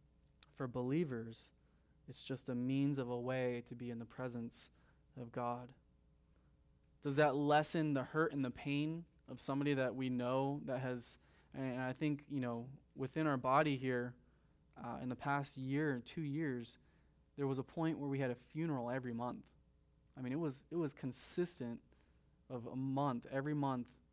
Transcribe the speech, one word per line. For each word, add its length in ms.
for 140
believers, 840
it's 160
just 240
a 80
means 440
of 100
a 100
way 460
to 100
be 140
in 100
the 60
presence 640
of 140
God. 420
Does 160
that 180
lessen 580
the 100
hurt 300
and 120
the 60
pain 540
of 140
somebody 320
that 220
we 140
know 560
that 140
has, 400
and 280
I 120
think, 360
you 100
know, 300
within 320
our 100
body 400
here, 360
uh, 240
in 80
the 60
past 420
year 380
or 40
two 220
years, 560
there 120
was 100
a 60
point 340
where 120
we 100
had 120
a 40
funeral 540
every 240
month. 320
I 60
mean, 120
it 60
was, 300
it 60
was 180
consistent 880
of 180
a 80
month, 520
every 260
month 340